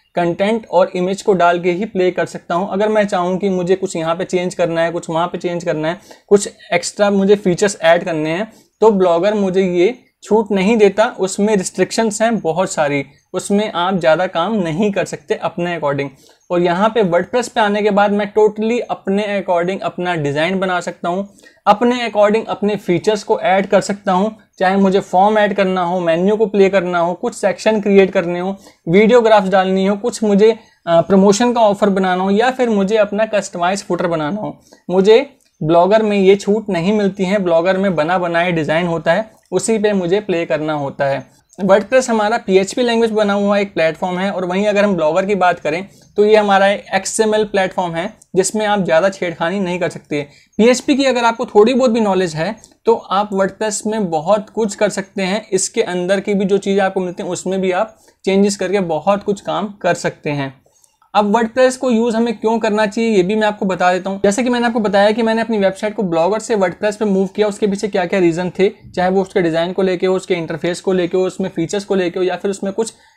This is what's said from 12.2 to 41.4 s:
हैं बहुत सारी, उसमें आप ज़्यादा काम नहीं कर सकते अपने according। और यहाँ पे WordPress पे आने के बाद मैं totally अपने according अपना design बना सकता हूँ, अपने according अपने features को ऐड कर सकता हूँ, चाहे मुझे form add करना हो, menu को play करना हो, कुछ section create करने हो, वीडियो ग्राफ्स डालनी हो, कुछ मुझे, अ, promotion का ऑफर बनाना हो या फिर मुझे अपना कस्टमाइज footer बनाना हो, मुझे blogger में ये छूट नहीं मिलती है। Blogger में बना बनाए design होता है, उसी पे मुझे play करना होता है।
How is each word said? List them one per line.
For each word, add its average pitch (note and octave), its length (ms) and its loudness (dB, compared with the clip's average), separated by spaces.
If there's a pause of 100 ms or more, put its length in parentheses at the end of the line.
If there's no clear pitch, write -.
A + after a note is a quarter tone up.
हैं A3 180 0
बहुत E3 320 -2
सारी, C#3+ 340 -2 (280)
उसमें G3+ 380 -2
आप F3+ 280 -2
ज़्यादा E3 280 2
काम F#3 260 -4
नहीं F#3+ 380 -2
कर F#3+ 140 -2
सकते - 300 -6
अपने E3+ 440 -6
according। C#3+ 300 -4 (420)
और F3 100 0
यहाँ F3+ 280 0
पे A3 140 0
WordPress F3+ 440 -2
पे - 140 -4
आने G#3 200 0
के G#3 80 0
बाद G3+ 220 2
मैं G3+ 220 -4
totally G#3+ 460 0 (100)
अपने G3+ 540 -4
according F3+ 380 -2
अपना F3+ 340 -4
design D#3 440 -2
बना F3+ 200 -2
सकता F3 300 -6
हूँ, F#3+ 200 -4 (380)
अपने A#3+ 420 2
according G#3+ 380 2
अपने G#3 280 -2
features G3+ 480 -2
को - 160 -2
ऐड F#3+ 280 0
कर G3 140 2
सकता G3 300 -6
हूँ, G3+ 240 0 (240)
चाहे F#3 160 0
मुझे G3 240 2
form G3 380 2
add G#3 160 2
करना F#3 300 0
हो, F3 160 -2
menu F3 360 2
को G#3+ 100 0
play G3 240 4
करना F3+ 300 0
हो, E3+ 140 0
कुछ A#3 220 -6
section G#3+ 460 0
create G3 300 4
करने F3 280 -2
हो, G3 180 -6 (320)
वीडियो G#3+ 320 6
ग्राफ्स G#3+ 280 4
डालनी F#3+ 360 2
हो, G3+ 100 2
कुछ A3 280 -6
मुझे, G#3 280 4 (360)
अ, E3+ 140 6
promotion G3 520 4
का A#3 80 0
ऑफर G#3 280 2
बनाना F#3 340 0
हो G3 60 0
या A3 220 2
फिर C4 180 -2
मुझे G3+ 280 0
अपना G#3 280 0
कस्टमाइज G3 580 -2
footer F3 240 -2
बनाना E3 340 -4
हो, D3 200 -12 (280)
मुझे G#3+ 400 4 (340)
blogger F3 380 4
में G#3 160 0
ये G3 180 6
छूट G#3 340 -2
नहीं F3+ 240 0
मिलती G3 320 -2
है। F#3+ 120 0
Blogger F3+ 400 2
में F#3+ 180 0
बना D#3 220 0
बनाए F3 340 0
design D#3+ 360 0
होता E3 260 0
है, A3 180 -2 (200)
उसी F#3 260 0
पे G#3 160 0
मुझे F#3 260 0
play F3 260 -2
करना D#3 280 -2
होता C#3 320 -4
है। C3+ 380 -6 (200)